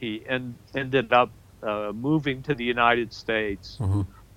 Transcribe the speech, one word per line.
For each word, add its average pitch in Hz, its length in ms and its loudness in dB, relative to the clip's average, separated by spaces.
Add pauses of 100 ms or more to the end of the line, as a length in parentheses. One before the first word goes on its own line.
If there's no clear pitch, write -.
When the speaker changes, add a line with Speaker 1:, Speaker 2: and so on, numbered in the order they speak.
Speaker 1:
He 113 260 -6
en-, 127 300 -6 (180)
ended 131 380 0
up, 123 180 6 (320)
uh, 104 300 -4
moving 131 520 -2
to 147 100 -2
the 120 100 -6
United 120 480 2
States, 107 680 -4
Speaker 2:
Mm-hmm. 101 220 2 (340)